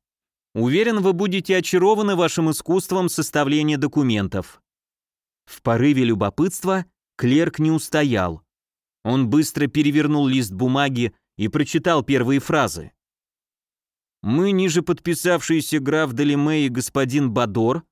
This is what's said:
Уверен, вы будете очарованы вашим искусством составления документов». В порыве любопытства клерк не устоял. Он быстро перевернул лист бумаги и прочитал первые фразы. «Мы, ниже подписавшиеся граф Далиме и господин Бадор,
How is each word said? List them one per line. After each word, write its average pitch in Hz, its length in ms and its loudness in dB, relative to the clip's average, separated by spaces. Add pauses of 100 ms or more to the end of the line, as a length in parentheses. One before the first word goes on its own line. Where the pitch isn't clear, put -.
(560)
Уверен, 196 460 0
вы 185 120 2
будете 185 420 -2
очарованы 196 600 2
вашим 165 340 0
искусством 185 580 -2
составления 151 720 0
документов». 117 840 -2 (840)
В - 160 -20
порыве 127 440 2
любопытства 165 800 -2 (320)
клерк 151 420 0
не 156 100 2
устоял. 123 720 -2 (600)
Он 123 260 0
быстро 147 380 0
перевернул 147 600 0
лист 127 260 -2
бумаги 127 600 -2 (240)
и 107 120 -2
прочитал 151 540 0
первые 135 360 2
фразы. 98 540 -2 (1300)
«Мы, 165 300 0
ниже 180 320 0
подписавшиеся 165 960 -2
граф 143 340 -2
Далиме 143 540 0
и - 20 0
господин 131 640 -2
Бадор, 117 600 0